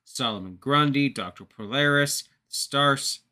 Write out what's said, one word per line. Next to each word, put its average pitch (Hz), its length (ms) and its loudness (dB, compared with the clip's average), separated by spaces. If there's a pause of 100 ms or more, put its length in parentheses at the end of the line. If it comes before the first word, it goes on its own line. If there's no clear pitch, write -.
Solomon 98 560 -6
Grundy, 143 480 2
Doctor 98 380 -8
Polaris, 143 800 0 (240)
Stars-, - 720 0 (120)